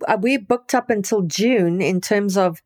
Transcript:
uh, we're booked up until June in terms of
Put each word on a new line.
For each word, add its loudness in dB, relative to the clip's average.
uh, 0
we're 0
booked -2
up 0
until 0
June 0
in 0
terms 0
of 0